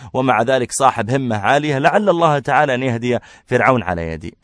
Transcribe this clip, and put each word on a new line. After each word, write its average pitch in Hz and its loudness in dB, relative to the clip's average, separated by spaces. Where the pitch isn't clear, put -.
ومع 127 0
ذلك 123 -2
صاحب 117 0
همة 127 -2
عالية، 139 0
لعل 170 2
الله 170 2
تعالى 139 0
أن 123 -2
يهدي 120 -2
فرعون 123 2
على 85 -6
يدي. 80 -12